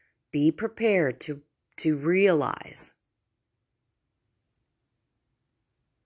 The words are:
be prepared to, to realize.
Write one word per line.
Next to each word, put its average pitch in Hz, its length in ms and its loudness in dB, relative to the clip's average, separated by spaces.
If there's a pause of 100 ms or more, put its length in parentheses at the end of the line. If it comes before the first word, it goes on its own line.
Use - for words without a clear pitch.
(320)
be 151 200 2
prepared 208 720 0
to, 143 200 -8 (360)
to 156 200 0
realize. 165 960 0 (3250)